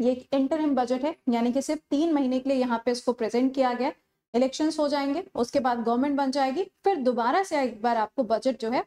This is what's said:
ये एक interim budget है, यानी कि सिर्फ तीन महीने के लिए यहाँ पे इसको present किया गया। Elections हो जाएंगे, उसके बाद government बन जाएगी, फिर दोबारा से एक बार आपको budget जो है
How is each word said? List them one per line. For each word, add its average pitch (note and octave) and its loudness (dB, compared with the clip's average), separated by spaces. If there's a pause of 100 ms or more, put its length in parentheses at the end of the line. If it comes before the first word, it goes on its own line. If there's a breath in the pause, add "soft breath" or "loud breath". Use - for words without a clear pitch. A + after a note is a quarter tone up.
ये A#3+ 2
एक B3+ -4
interim C#4+ 0
budget B3+ 0
है, D#4+ -2 (140)
यानी A#3 2
कि C4+ 0
सिर्फ D#4 -4 (100)
तीन D#4 2
महीने C4 2
के C4 -4
लिए C4+ 2
यहाँ B3 0
पे B3 2
इसको A#3+ -2
present A#3+ 0
किया B3+ 2
गया। B3 -2 (420)
Elections D4+ 0
हो D4 2
जाएंगे, C#4 -2 (120)
उसके B3 0
बाद A#3+ 0
government B3+ 0
बन C4+ 0
जाएगी, C4+ -2 (220)
फिर G4 2
दोबारा B3 2
से D4+ -2
एक A3 -4
बार A#3 0
आपको A3 -2
budget A3+ 0
जो A3 -4
है C#4 0